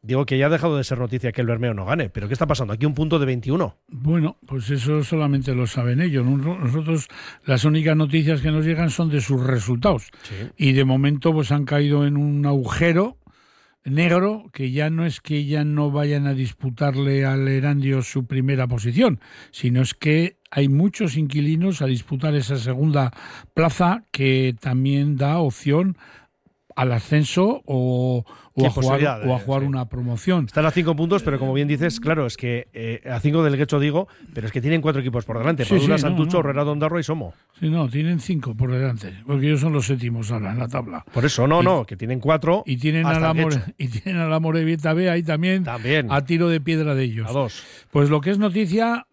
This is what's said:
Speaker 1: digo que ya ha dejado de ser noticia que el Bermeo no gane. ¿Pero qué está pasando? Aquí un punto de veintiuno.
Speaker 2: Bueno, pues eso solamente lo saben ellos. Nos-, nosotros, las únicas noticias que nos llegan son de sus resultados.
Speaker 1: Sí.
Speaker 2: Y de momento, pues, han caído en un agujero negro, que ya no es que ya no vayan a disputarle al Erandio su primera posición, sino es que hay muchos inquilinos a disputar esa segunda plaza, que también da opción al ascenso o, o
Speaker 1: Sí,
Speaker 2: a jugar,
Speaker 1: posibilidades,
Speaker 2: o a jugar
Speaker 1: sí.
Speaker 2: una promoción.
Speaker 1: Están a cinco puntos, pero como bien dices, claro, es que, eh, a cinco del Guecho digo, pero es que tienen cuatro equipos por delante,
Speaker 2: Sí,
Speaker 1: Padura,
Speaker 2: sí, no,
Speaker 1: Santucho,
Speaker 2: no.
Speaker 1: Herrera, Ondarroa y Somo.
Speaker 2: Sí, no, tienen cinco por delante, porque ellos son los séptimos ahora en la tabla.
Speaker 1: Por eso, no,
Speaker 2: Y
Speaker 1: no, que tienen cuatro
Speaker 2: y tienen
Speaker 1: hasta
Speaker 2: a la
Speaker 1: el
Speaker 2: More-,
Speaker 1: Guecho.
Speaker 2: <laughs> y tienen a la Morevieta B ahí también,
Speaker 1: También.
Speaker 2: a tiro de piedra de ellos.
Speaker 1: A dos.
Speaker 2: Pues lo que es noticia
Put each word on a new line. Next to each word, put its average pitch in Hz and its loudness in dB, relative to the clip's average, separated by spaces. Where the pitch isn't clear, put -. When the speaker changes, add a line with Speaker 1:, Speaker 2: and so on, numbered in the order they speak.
Speaker 1:
digo 127 0
que 131 0
ya 135 4
ha 151 2
dejado 160 0
de 127 -2
ser 123 -4
noticia 123 -4
que 131 -4
el 117 0
Bermeo 117 -2
no 95 -6
gane. 131 -2
¿Pero 104 -8
qué 113 -4
está 156 0
pasando? 120 -2
Aquí 113 -2
un 151 0
punto 156 0
de 143 2
veintiuno. 131 -2
Speaker 2:
Bueno, 156 -2
pues 123 -8
eso 143 0
solamente 139 0
lo 123 0
saben 123 -2
ellos. 139 0
Nos-, 139 0
nosotros, 156 -2
las 131 2
únicas 156 4
noticias 151 2
que 156 0
nos 156 0
llegan 165 0
son 165 0
de 147 0
sus 127 0
resultados. 123 0
Speaker 1:
Sí. - -14
Speaker 2:
Y 135 4
de 135 4
momento, 139 2
pues, 147 0
han 147 2
caído 143 2
en 143 0
un 143 0
agujero 165 2
negro, 175 0
que 131 -4
ya 147 0
no 165 -2
es 156 -4
que 147 -4
ya 147 -2
no 147 0
vayan 143 0
a 139 0
disputarle 135 -2
al 135 0
Erandio 135 0
su 127 -4
primera 131 0
posición, 120 2
sino 127 0
es 123 0
que 160 0
hay 139 2
muchos 156 0
inquilinos 156 0
a 139 0
disputar 131 -2
esa 135 -2
segunda 131 0
plaza, 175 2
que 131 2
también 139 0
da 143 0
opción 160 0
al 127 0
ascenso 151 2
o, 127 0
o 135 0
Speaker 1:
Sí, 131 6
Speaker 2:
a 127 4
jugar, 117 -2
Speaker 1:
posibilidades, 135 0
Speaker 2:
o 127 2
a 120 -4
jugar 135 -2
Speaker 1:
sí. 139 -2
Speaker 2:
una 127 -4
promoción. 123 -2
Speaker 1:
Están 151 0
a 151 2
cinco 165 0
puntos, 170 0
pero 139 -2
como 131 -2
bien 143 0
dices, 143 -2
claro, 151 -2
es - -8
que, 120 -6
eh, 113 -8
a 120 -4
cinco 151 2
del 143 2
Guecho 147 0
digo, 151 0
pero 110 -8
es 107 -6
que 127 -2
tienen 160 0
cuatro 139 0
equipos 120 -4
por 113 -6
delante, 139 0
Speaker 2:
Sí, - -8
Speaker 1:
Padura, 160 4
Speaker 2:
sí, 135 0
no, 156 2
Speaker 1:
Santucho, 175 2
Speaker 2:
no. 147 2
Speaker 1:
Herrera, 139 0
Ondarroa 151 -2
y 151 -4
Somo. 139 -6
Speaker 2:
Sí, 165 -2
no, 156 0
tienen 156 -2
cinco 131 -4
por 123 0
delante, 120 -4
porque 139 0
ellos 151 2
son 156 0
los 123 0
séptimos 117 -4
ahora 104 -4
en 117 -4
la 120 -4
tabla. - -8
Speaker 1:
Por 127 0
eso, 131 2
no, 165 4
Speaker 2:
Y - 4
Speaker 1:
no, 165 2
que 98 -12
tienen 120 -4
cuatro 160 2
Speaker 2:
y 127 -2
tienen 156 0
Speaker 1:
hasta 160 2
Speaker 2:
a 160 2
la 160 2
Speaker 1:
el 160 0
Speaker 2:
More-, 147 0
Speaker 1:
Guecho. 110 -4
Speaker 2:
<laughs> - -20
y 135 -4
tienen 170 -4
a 165 0
la 160 0
Morevieta 160 0
B 180 2
ahí 170 0
también, 175 0
Speaker 1:
También. 123 0
Speaker 2:
a 139 2
tiro 170 2
de 165 0
piedra 156 0
de 131 0
ellos. 110 -4
Speaker 1:
A 117 -6
dos. 131 -4
Speaker 2:
Pues 143 4
lo 151 2
que 165 -2
es 202 2
noticia 214 0